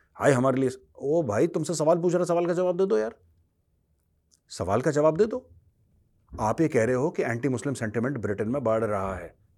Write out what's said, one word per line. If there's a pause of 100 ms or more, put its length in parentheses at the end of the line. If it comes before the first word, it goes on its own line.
(160)
हाय
हमारे
लिए।" (260)
ओ
भाई,
तुमसे
सवाल
पूछ
रहा,
सवाल
का
जवाब
दे
दो
यार, (1300)
सवाल
का
जवाब
दे
दो। (880)
आप
ये
कह
रहे
हो
कि
एंटी
मुस्लिम
सेंटिमेंट
ब्रिटेन
में
बढ़
रहा
है, (220)